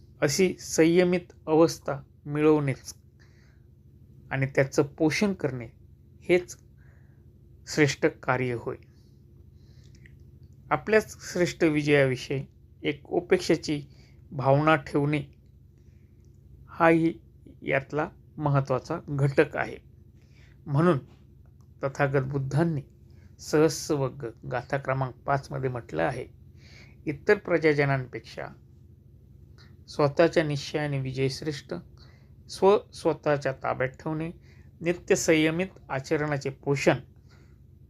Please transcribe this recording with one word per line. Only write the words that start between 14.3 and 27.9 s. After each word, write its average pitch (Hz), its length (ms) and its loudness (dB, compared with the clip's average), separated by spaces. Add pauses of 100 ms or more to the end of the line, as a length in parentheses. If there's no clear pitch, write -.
भावना 143 440 4
ठेवणे 147 480 0 (1500)
हाही 165 500 2 (420)
यातला 147 480 -4 (280)
महत्त्वाचा 143 600 -2 (100)
घटक 143 480 0
आहे. - 200 -6 (880)
म्हणून 151 320 2 (840)
तथागत 139 400 0
बुद्धांनी 139 580 -2 (580)
सहस्रवग्ग 139 1120 -2
गाथा 127 260 -6
क्रमांक 135 380 -4
पाचमध्ये 139 540 -4
म्हटलं 127 340 -6
आहे, 135 240 -4 (800)
"इतर 160 300 0
प्रजाजनांपेक्षा 143 1120 -2 (1400)